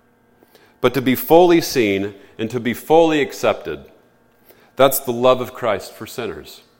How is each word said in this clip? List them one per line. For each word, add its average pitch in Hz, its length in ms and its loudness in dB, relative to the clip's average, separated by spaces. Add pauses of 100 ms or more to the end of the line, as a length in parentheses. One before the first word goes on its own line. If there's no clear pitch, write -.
(800)
But 127 140 2
to 135 60 -2
be 123 140 0
fully 170 460 4
seen 101 520 -2 (240)
and 110 120 -6
to 120 100 -8
be 117 140 -4
fully 156 480 2
accepted, 98 680 -4 (840)
that's 135 240 2
the 123 140 -6
love 123 260 2
of 120 140 -10
Christ 104 400 -6
for - 120 -16
sinners. 85 580 -12 (160)